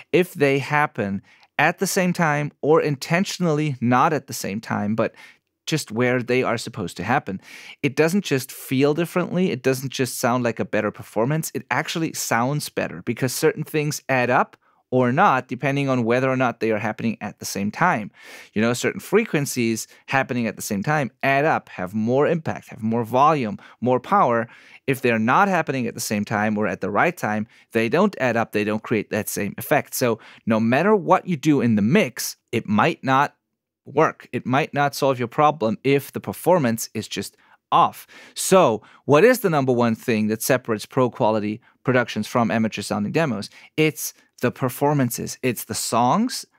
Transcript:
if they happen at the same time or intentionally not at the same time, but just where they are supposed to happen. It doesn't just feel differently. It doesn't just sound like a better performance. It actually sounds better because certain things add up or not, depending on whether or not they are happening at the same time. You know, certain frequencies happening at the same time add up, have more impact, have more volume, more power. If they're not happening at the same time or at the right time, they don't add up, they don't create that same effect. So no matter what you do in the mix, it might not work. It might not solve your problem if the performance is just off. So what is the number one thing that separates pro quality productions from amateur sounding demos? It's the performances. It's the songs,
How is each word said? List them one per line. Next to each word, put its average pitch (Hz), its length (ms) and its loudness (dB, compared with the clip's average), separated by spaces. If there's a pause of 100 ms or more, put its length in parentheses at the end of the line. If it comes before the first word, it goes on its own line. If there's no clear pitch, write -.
(120)
if 180 240 2
they 139 240 2
happen 127 640 -2 (340)
at 160 220 2
the 190 80 0
same 180 260 0
time 147 380 0 (100)
or 151 180 6
intentionally 156 1000 0
not 127 320 4
at 135 140 -4
the 123 60 -12
same 98 280 -8
time, 104 340 -4
but 110 200 -2 (500)
just - 260 -4
where 123 320 0
they 123 200 0
are 107 140 0
supposed 113 380 -8
to 87 80 -8
happen. 104 380 -2 (420)
It 120 140 -2
doesn't 165 260 2
just 131 300 -4
feel 143 400 0
differently. 175 580 -2
It 131 120 -6
doesn't 131 280 -2
just - 260 -4
sound 123 280 0
like 113 160 -2
a 101 40 -4
better 104 260 -2
performance. 135 600 -4
It - 160 -8
actually 160 440 0
sounds 131 560 -2
better 90 320 -6
because 123 320 -2
certain 156 320 0
things 151 420 -4
add 123 220 0
up 170 260 0 (360)
or 127 200 4
not, 143 380 2
depending 139 400 -2
on 127 160 2
whether 127 240 2
or 131 80 0
not 127 240 0
they 113 100 0
are 107 60 0
happening 110 420 -4
at - 200 -10
the - 60 -12
same 101 240 -4
time. 143 420 -2 (420)
You 104 80 0
know, 117 100 2
certain - 300 -2
frequencies 131 880 -2 (160)
happening 127 420 0
at 98 80 -6
the 90 60 -14
same 98 220 -4
time 147 280 -2 (100)
add 139 220 2
up, 135 240 0
have 92 260 -10
more 120 340 0
impact, 160 420 -4
have - 120 -16
more 113 220 -2
volume, 127 560 2 (220)
more 123 180 2
power. 123 480 2 (400)
If 127 140 0
they're 113 180 2
not 151 300 4
happening 151 360 -2
at - 100 -6
the - 40 -12
same 104 240 -2
time 107 340 -2
or 107 100 0
at 92 120 -4
the 95 100 -4
right 131 280 0
time, 107 280 -4 (280)
they 113 160 2
don't 185 320 2
add 120 160 0
up, 113 160 -2
they 107 100 0
don't 107 200 -2
create 107 260 -2
that 104 180 -2
same 101 300 -6
effect. - 380 -2
So 117 240 0 (260)
no 110 160 0
matter 147 340 2
what 175 320 0
you 180 80 0
do 147 240 2
in 113 160 2
the 104 60 2
mix, 135 560 0 (160)
it 113 160 -2
might 110 340 2
not 131 320 2 (520)
work. 131 440 0
It 123 140 -6
might 131 280 0
not 143 220 -2
solve 135 240 0
your 120 80 -2
problem 151 560 2
if 139 280 2
the 113 80 -6
performance 123 720 0
is 107 140 -8
just - 300 -10 (340)
off. 151 360 2 (260)
So 156 480 4 (240)
what 147 180 6
is 247 160 6
the 196 100 0
number 135 240 2
one 117 220 2
thing 107 320 0
that 110 140 -2
separates 117 440 -2
pro 127 240 0
quality 107 520 0 (220)
productions 120 440 0
from 117 240 2
amateur 110 300 -2
sounding 104 300 -4
demos? 131 380 -2 (260)
It's 156 380 -2 (280)
the 143 100 0
performances. 131 880 -2
It's - 240 -4
the 113 80 -8
songs, 170 720 0 (140)